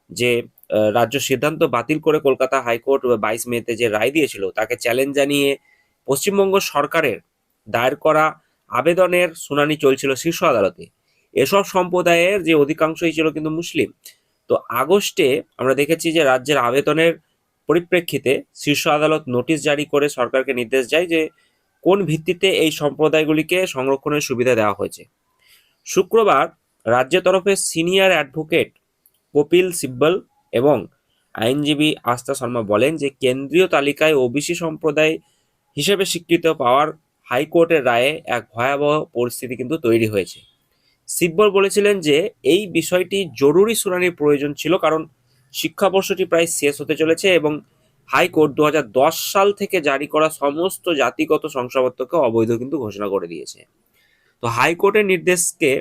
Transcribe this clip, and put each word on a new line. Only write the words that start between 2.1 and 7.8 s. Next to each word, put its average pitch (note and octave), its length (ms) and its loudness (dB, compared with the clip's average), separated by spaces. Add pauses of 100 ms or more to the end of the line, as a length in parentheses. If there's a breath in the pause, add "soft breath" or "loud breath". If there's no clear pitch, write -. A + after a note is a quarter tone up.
কলকাতা C3+ 420 0
হাইকোর্ট A#2+ 400 -2 (180)
বাইশ A2 280 -4
মেতে A#2 280 -4
যে A#2 140 -2
রায় G#2+ 220 0
দিয়েছিল, C3+ 400 -2
তাকে A2+ 260 -4
চ্যালেঞ্জ B2+ 380 0
জানিয়ে C#3+ 340 2 (580)
পশ্চিমবঙ্গ G3 520 0
সরকারের D3 580 -2 (500)
দায়ের A#2+ 280 0